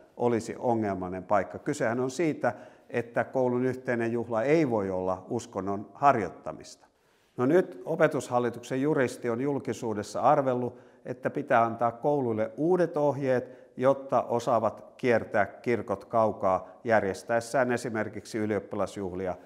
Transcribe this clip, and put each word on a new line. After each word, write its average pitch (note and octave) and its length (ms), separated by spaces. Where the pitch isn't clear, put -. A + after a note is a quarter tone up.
olisi A#2+ 420
ongelmainen G2 640
paikka. F#2+ 360
Kysehän B2+ 400
on C3 120
siitä, C3+ 420
että - 340
koulun B2 420
yhteinen B2 460
juhla A#2 320
ei D3 260
voi G2+ 220
olla F#2 380
uskonnon G2+ 640
harjoittamista. - 960
No B2 80
nyt F3 400
Opetushallituksen C3 960
juristi C3+ 480
on A#2 120
julkisuudessa A2+ 800
arvellut, B2+ 580
että C3 240
pitää B2 340
antaa A#2 280
kouluille A#2+ 640
uudet E3+ 400
ohjeet, C3 800
jotta C3 440
osaavat A#2 760
kiertää A2 480
kirkot G#2 600
kaukaa F#2+ 640
järjestäessään A#2 880
esimerkiksi A2 680
ylioppilasjuhlia F#2+ 1000